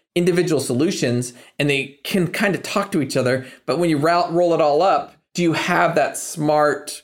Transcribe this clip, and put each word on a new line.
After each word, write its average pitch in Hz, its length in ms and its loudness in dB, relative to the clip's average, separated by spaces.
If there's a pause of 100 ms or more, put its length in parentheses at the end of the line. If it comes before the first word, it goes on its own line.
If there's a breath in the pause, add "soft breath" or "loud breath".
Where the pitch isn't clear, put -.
(140)
individual 170 460 2
solutions 123 720 -2 (260 loud breath)
and 143 100 0
they 135 360 -2
can 175 260 0
kinda 196 280 -2
talk - 340 -6
to 151 100 0
each 127 140 -4
other. 131 300 0 (200 loud breath)
But 131 140 -2
when 175 100 2
you 147 80 2
ro-, 170 320 0
roll 170 240 2
it 156 60 2
all 147 200 4
up, 185 340 0 (200)
do 175 80 -2
you 170 120 2
have 165 420 0
that 143 200 0
smart, 151 880 -2